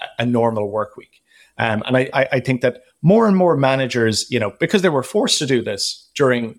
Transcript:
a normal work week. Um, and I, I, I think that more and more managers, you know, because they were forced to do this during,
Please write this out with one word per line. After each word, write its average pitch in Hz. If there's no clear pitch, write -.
a 117
normal 113
work 104
week. -
Um, 110
and 127
I, 123
I, 131
I 131
think 127
that -
more 220
and 196
more 180
managers, 127
you 123
know, 104
because 175
they 190
were 139
forced -
to 151
do 127
this -
during, 120